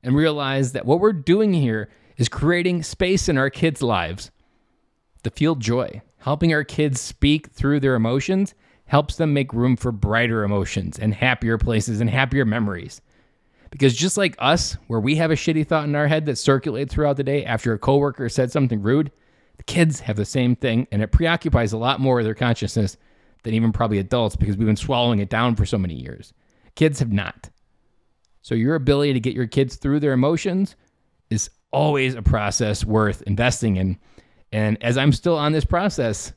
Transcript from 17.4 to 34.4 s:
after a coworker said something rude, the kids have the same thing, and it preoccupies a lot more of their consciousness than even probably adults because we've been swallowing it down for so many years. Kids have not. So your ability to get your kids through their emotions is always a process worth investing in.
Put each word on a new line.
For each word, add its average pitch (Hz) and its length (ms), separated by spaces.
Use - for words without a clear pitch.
after 113 280
a 104 60
coworker 139 500
said 127 240
something 120 300
rude, 139 280
the - 80
kids 160 360
have 110 160
the 104 80
same 123 300
thing, 120 380
and 104 100
it 110 100
preoccupies 156 600
a 110 60
lot 123 200
more 131 200
of 117 60
their 107 100
consciousness 113 640
than 110 120
even 113 180
probably 107 260
adults 107 380
because 104 200
we've 110 100
been 107 100
swallowing 120 440
it 98 100
down 117 260
for 101 80
so 110 140
many 90 160
years. 64 380
Kids 151 220
have 117 140
not. 98 380
So - 120
your 120 200
ability 143 400
to 127 60
get 120 140
your 123 120
kids 135 300
through 143 240
their 143 120
emotions 170 640
is 107 180
always 135 440
a 117 60
process 104 640
worth 107 380
investing 107 540
in. 92 220